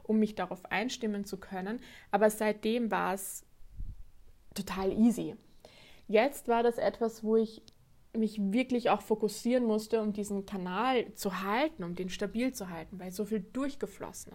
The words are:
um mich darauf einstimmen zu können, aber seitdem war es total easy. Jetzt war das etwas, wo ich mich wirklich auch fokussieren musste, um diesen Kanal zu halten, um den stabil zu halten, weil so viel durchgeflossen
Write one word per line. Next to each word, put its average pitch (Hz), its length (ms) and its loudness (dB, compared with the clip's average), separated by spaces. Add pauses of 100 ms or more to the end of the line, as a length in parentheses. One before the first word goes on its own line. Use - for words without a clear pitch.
um 220 160 4
mich 214 160 4
darauf 185 300 -6
einstimmen 208 580 -2
zu 190 160 -8
können, 196 400 -6 (320)
aber 208 180 6
seitdem 214 640 0
war 180 220 2
es - 320 -8 (1080)
total 190 380 -2
easy. 196 440 4 (720)
Jetzt 220 380 4
war 233 140 4
das 240 160 2
etwas, 220 460 0
wo 220 140 4
ich 220 240 0 (520)
mich 214 380 0
wirklich 240 380 2
auch 214 120 4
fokussieren 233 600 0
musste, 214 380 0
um 214 100 0
diesen 202 340 -4
Kanal 202 680 -2
zu 185 300 -4
halten, 226 400 0
um 175 100 -4
den 185 160 -4
stabil 226 420 -2
zu 190 180 -8
halten, 170 300 -10
weil 185 120 -10
so 208 140 -4
viel 214 140 0
durchgeflossen - 960 -6